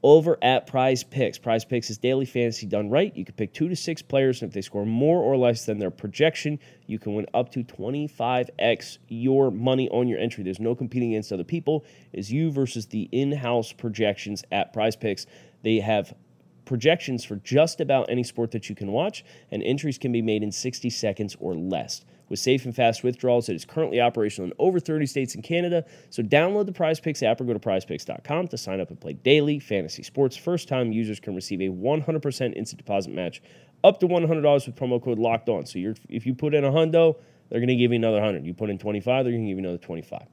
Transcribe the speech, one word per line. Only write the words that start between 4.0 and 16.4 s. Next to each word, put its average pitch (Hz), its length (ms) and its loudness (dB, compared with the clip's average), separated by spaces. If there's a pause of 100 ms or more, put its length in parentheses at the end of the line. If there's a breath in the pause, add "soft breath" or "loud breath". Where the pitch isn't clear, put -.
players, 135 420 0
and 104 60 -6
if - 60 -12
they 98 60 -4
score 101 260 -6
more 143 360 2
or 135 140 2
less 120 300 2
than 107 140 -2
their 92 100 -2
projection, 147 720 -2 (260 soft breath)
you 110 140 -6
can 104 140 -6
win 107 200 -4
up 123 160 0
to 123 140 -6
twenty-five 127 840 -4 (120)
X - 480 0
your 131 420 2
money 131 380 0
on 123 180 0
your 117 140 0
entry. 104 240 -4
There's 92 160 -6
no 117 160 0
competing 120 380 -2
against 107 180 -4
other 92 100 -4
people. 156 420 -2 (280 loud breath)
It's 101 180 -8
you 151 220 0
versus 127 340 -4
the 110 240 -6
in-house 123 640 0
projections 104 800 -2
at 98 200 0
Prize 110 220 0
Picks. 101 320 -4 (380 loud breath)
They 110 160 2
have 104 340 0 (500)